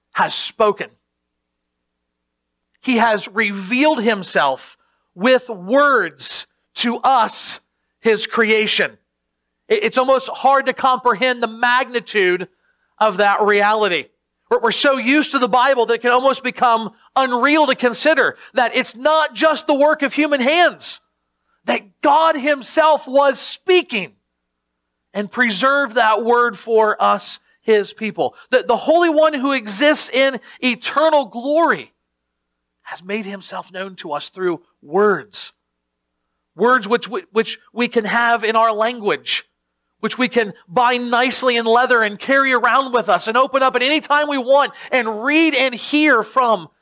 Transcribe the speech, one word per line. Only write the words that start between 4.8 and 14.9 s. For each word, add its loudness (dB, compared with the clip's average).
with 2
words -2
to -2
us, -2
his 0
creation. 0
It, 0
it's -2
almost 2
hard 0
to -2
comprehend 0
the -2
magnitude -2
of 2
that 2
reality. 0
We're, 0
we're 0
so 0